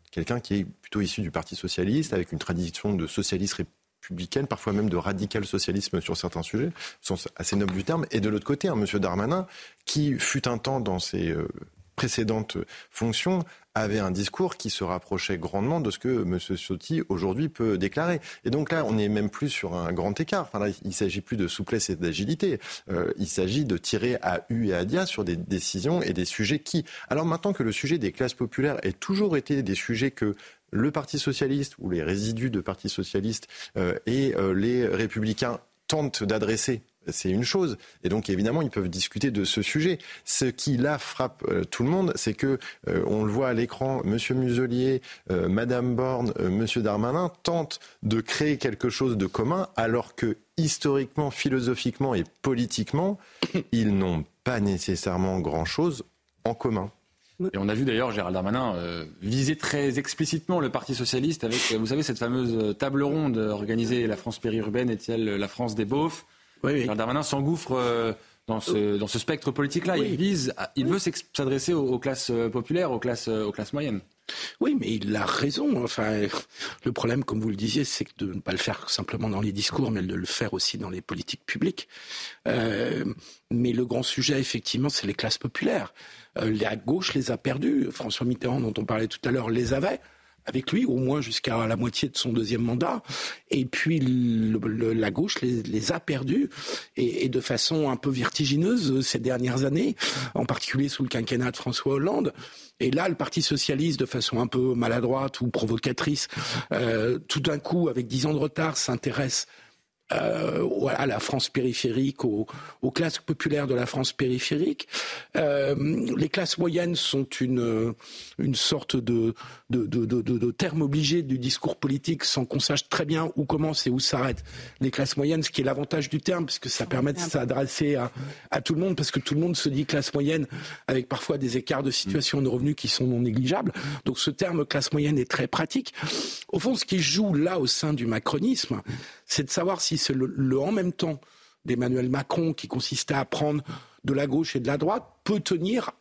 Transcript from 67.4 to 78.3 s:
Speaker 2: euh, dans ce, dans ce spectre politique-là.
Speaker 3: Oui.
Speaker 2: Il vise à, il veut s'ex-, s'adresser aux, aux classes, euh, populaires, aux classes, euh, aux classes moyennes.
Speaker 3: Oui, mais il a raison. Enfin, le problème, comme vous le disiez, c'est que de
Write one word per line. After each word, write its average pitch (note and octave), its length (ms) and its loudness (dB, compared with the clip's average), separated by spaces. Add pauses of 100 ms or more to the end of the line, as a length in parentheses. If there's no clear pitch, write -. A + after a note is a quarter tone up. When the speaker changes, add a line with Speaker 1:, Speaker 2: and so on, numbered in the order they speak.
Speaker 2:
euh, A#2 400 2 (340)
dans A2 140 0
ce, G#2 380 2
dans G#2 100 -2
ce A#2+ 100 -2
spectre D3+ 320 -2
politique-là. D3 480 0
Speaker 3:
Oui. E3 140 0
Speaker 2:
Il C#3+ 40 0
vise E3 400 2
à, - 200 -6
il C3+ 100 2
veut F#3 140 2
s'ex-, - 240 -2 (120)
s'adresser C#3 360 0
aux, C#3+ 160 2
aux B2+ 100 2
classes, C3 320 -2
euh, A#2 180 2
populaires, C#3+ 440 0
aux A2+ 80 -2
classes, B2 280 -2
euh, G#2+ 160 0
aux G#2 80 -2
classes - 200 -8
moyennes. C#3+ 280 -2 (600)
Speaker 3:
Oui, C#4 180 2
mais A2+ 160 0
il G#2 220 0
a G2+ 100 0
raison. C#3+ 580 0
Enfin, G#2+ 380 0 (640)
le B2+ 80 0
problème, B2 320 0
comme A2 160 -2
vous A2 100 0
le F#2+ 60 -2
disiez, A2+ 280 0
c'est - 200 -2
que - 140 -12
de F#2+ 140 -2